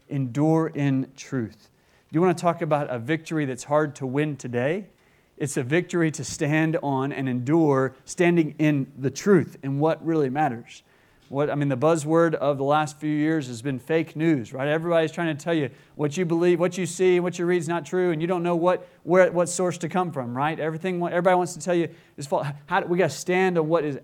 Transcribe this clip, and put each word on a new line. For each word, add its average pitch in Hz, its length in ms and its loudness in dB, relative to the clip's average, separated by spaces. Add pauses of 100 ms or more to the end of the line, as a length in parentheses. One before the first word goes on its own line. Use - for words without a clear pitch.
Endure 143 580 0
in 139 500 -2
truth. - 540 -8 (400)
You 156 100 0
wanna 180 140 4
talk 170 260 -2
about 147 300 0
a 123 80 -4
victory 156 460 -4
that's 127 200 -6
hard 147 320 0
to 135 100 -8
win 143 300 -2
today? 135 500 -4 (500)
It's 147 200 -6
a 139 80 -2
victory 165 480 0
to 139 100 -10
stand 156 580 0
on 139 300 -2
and 131 180 -4
endure 131 760 2
standing 175 560 2
in 147 360 2
the 131 140 -2
truth, 185 540 2
in 139 160 -2
what 156 260 0
really 156 240 2
matters. 131 540 -4 (440)
What, 139 220 -2
I 143 60 -2
mean, 143 120 0
the 139 80 0
buzzword 160 580 2
of 143 220 0
the 131 60 -6
last 147 380 0
few 151 100 -2
years 151 380 0
has 117 120 -10
been 131 200 -4
fake 160 340 -2
news, 147 380 0
right? 131 160 -4
Everybody's 160 420 0
trying 160 260 -4
to 143 60 -16
tell 170 100 -2
you 151 180 0 (260)
what 147 200 -2
you 185 80 0
believe, 170 360 2
what 180 180 0
you 180 80 -2
see, 185 320 2
what 175 180 -2
you 175 100 -2
read 180 100 2
is 160 100 -2
not 170 180 -4
true, 180 280 0
and 156 100 -2
you 170 60 -2
don't 175 160 -2
know 175 100 2
what, 175 320 2 (160)
where, 180 300 6
what 170 160 0
source 180 300 -2
to 165 100 -6
come 180 240 -2
from, 123 240 -6
right? 147 240 -2
Everything, 165 420 -4
everybody 175 320 2
wants 175 200 0
to 156 60 -14
tell 180 140 -2
you 165 140 0 (280)
is 143 120 -12
false. 143 180 -2 (200)
How 180 160 0
do, - 40 -6
we 175 100 0
gotta 175 140 2
stand 180 480 0
on 156 80 2
what 160 180 2
is 139 200 -4